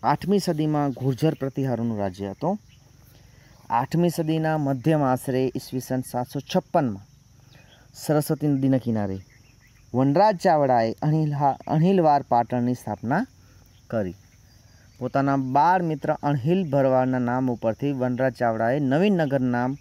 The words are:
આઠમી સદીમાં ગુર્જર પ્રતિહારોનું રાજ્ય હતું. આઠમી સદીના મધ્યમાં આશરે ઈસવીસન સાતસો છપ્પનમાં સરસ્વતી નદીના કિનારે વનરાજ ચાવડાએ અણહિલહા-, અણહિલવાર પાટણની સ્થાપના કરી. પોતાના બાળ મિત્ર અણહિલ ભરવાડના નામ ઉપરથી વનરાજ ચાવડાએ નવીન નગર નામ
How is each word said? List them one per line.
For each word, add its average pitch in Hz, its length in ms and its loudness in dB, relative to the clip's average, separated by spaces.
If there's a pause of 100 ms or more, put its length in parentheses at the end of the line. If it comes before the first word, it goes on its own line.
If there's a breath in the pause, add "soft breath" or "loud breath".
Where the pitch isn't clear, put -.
આઠમી 147 360 0
સદીમાં 151 520 0
ગુર્જર 135 440 -2
પ્રતિહારોનું 123 640 -4
રાજ્ય 98 320 -4
હતું. 170 280 -4 (1120 soft breath)
આઠમી 135 380 0
સદીના 160 500 -2
મધ્યમાં 139 540 0
આશરે 127 440 -2
ઈસવીસન 127 440 -6
સાતસો 123 400 -6 (160)
છપ્પનમાં 135 500 -2 (880 soft breath)
સરસ્વતી 151 520 -2
નદીના 135 320 2
કિનારે 104 400 -4 (760)
વનરાજ 151 420 4
ચાવડાએ 135 560 4
અણહિલહા-, 147 640 0 (100)
અણહિલવાર 156 560 4
પાટણની 123 520 0
સ્થાપના 120 520 -4 (640 soft breath)
કરી. 95 240 -4 (840 soft breath)
પોતાના 139 380 0
બાળ 143 460 2
મિત્ર 156 300 -2 (100)
અણહિલ 147 480 0
ભરવાડના 131 480 2
નામ 127 320 -2
ઉપરથી 117 420 -2
વનરાજ 127 420 -2
ચાવડાએ 117 460 0
નવીન 165 360 2
નગર 139 240 0
નામ 123 400 -2